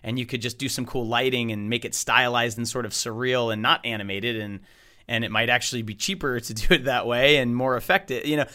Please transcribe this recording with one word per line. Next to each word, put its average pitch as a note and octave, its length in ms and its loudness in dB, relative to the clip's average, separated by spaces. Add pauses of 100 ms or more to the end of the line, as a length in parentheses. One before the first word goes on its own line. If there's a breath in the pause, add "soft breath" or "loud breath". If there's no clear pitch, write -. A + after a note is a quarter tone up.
and A#2 160 -4
you B2 80 -4
could B2+ 140 -4
just A2+ 180 -6
do C3+ 100 -4
some B2+ 180 -4
cool A#2+ 200 -4
lighting A#2+ 460 2
and G#2 160 -6
make A#2 160 -2
it - 100 -6
stylized A#2+ 600 2
and A#2 100 -4
sort A#2 200 -4
of G2 60 -8
surreal A#2+ 600 -2
and G#2+ 80 -4
not C3 240 2
animated, G#2+ 520 -4
and, G2+ 240 -8 (460 soft breath)
and A2+ 160 -2
it G#2+ 80 -4
might A2 200 2
actually B2 320 0
be G#2+ 120 -6
cheaper C#3 460 -2
to A2+ 140 -10
do G#2+ 200 6
it C3 100 2
that B2 220 0
way B2+ 300 6
and B2 180 2
more B2+ 220 0
effective," C3 480 0
you D3 140 2
know? C#3+ 160 2